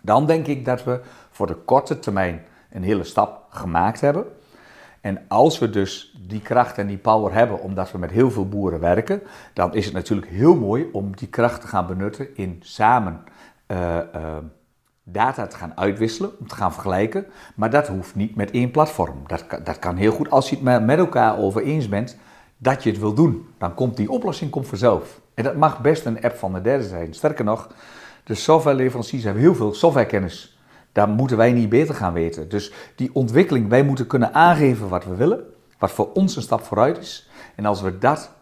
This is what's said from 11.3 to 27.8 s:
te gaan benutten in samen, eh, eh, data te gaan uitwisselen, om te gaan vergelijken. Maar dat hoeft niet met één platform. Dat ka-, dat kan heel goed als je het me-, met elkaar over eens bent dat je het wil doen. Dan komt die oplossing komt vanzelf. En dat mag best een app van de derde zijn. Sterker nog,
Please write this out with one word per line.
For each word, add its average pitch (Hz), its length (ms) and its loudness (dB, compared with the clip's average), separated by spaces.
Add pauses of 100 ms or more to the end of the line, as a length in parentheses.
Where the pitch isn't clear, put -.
te - 60 -20
gaan 92 200 -2
benutten 98 500 -6
in 92 280 -8
samen, 107 560 0 (460)
eh, 87 320 -2
eh, 80 380 -8 (680)
data 110 440 -2
te - 100 -16
gaan 80 200 -12
uitwisselen, 110 600 -2
om 110 100 -16
te - 60 -16
gaan 92 180 -2
vergelijken. 110 540 -2 (280)
Maar 110 160 -2
dat 143 180 2
hoeft 92 260 -8
niet 104 220 -4
met 101 140 -2
één 123 200 0
platform. 90 560 0
Dat - 200 -8
ka-, - 140 -8
dat - 180 -8
kan 87 180 -4
heel 104 160 4
goed - 180 -4
als 135 200 4
je - 40 0
het 135 100 -6
me-, 123 160 4
met 123 180 4
elkaar 120 400 2
over 104 240 0
eens 139 260 -2
bent 101 280 -4 (400)
dat 131 260 0
je 117 80 2
het 104 80 -4
wil 107 160 -2
doen. 143 320 2 (120)
Dan 87 160 -4
komt 123 220 -2
die - 140 -2
oplossing 202 400 -4
komt 135 160 -6
vanzelf. 101 540 0 (140)
En 113 100 -4
dat 135 120 -2
mag 147 240 2
best 151 260 2
een 113 160 -4
app 120 140 0
van 95 160 -6
de 92 80 -4
derde 123 240 0
zijn. 85 300 -8
Sterker 151 300 -2
nog, 107 240 -2 (560)